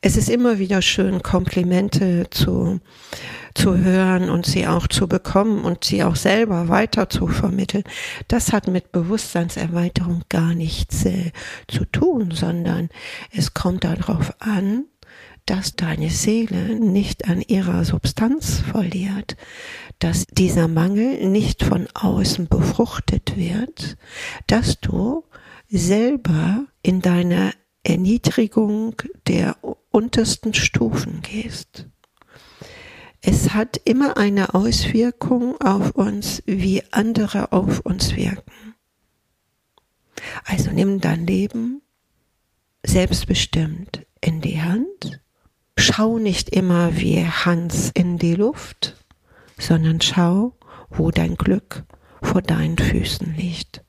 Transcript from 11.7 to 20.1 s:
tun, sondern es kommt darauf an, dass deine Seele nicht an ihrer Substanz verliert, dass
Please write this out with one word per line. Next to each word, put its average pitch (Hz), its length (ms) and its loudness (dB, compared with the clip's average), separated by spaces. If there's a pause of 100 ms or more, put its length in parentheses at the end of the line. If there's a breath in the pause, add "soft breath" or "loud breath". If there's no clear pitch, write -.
tun, 269 440 0
sondern 170 600 -2 (420 loud breath)
es 165 220 -2
kommt 185 300 -2
darauf 165 560 -2
an, 208 440 -2 (600 loud breath)
dass 190 300 -4
deine 160 340 -2
Seele 214 680 -2
nicht 202 500 0
an 180 120 0
ihrer 180 440 0
Substanz - 760 0
verliert, 196 760 -4 (640 loud breath)
dass 175 280 0